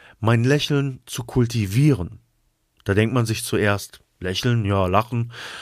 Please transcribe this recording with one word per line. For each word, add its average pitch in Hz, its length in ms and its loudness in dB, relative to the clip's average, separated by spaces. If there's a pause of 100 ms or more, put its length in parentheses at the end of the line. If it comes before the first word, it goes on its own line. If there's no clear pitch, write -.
(220)
mein 117 240 2
Lächeln 139 600 0
zu - 200 -10
kultivieren. 117 960 0 (640)
Da 101 80 0
denkt 107 200 2
man 120 120 2
sich 110 180 -4
zuerst, 101 560 -2 (220)
Lächeln, 110 420 -2
ja, 98 240 2
lachen, 117 460 0 (280)